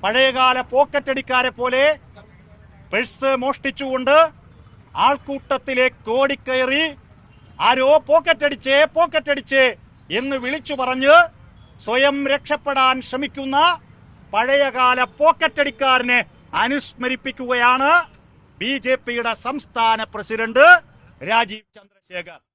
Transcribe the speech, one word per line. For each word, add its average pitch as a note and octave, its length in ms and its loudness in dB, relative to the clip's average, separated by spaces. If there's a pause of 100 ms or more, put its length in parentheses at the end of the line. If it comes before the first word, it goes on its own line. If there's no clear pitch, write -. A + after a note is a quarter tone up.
പഴയകാല B3+ 560 0 (140)
പോക്കറ്റടിക്കാരെ C4 840 -2
പോലെ B3+ 260 0 (1040)
പേഴ്സ് B3 400 -4 (120)
മോഷ്ടിച്ചുകൊണ്ട് C4 760 -2 (880)
ആൾക്കൂട്ടത്തിലേക്ക് C4 1040 -4 (100)
ഓടിക്കയറി C4+ 640 -2 (760)
ആരോ B3+ 320 2 (180)
"പോക്കറ്റടിച്ചേ, C#4+ 720 0 (180)
പോക്കറ്റടിച്ചേ" C#4+ 680 0 (460)
എന്ന് C4 340 -4
വിളിച്ചു C#4+ 360 -8
പറഞ്ഞ് C4 340 2 (720)
സ്വയം C4+ 320 0 (160)
രക്ഷപ്പെടാൻ C#4 640 -2 (100)
ശ്രമിക്കുന്ന C4+ 500 -6 (760)
പഴയകാല B3+ 680 0 (200)
പോക്കറ്റടിക്കാരനെ C4+ 1000 0 (440)
അനുസ്മരിപ്പിക്കുകയാണ് B3+ 1300 -2 (680)
ബി A#3 120 -6 (120)
ജെ B3+ 100 0 (100)
പിയുടെ A#3 280 -6 (120)
സംസ്ഥാന A3+ 540 -2 (140)
പ്രസിഡന്റ് A3+ 540 2 (640)
രാജീവ് G#3+ 360 -2 (100)
ചന്ദ്രശേഖർ. F3+ 640 -18 (160)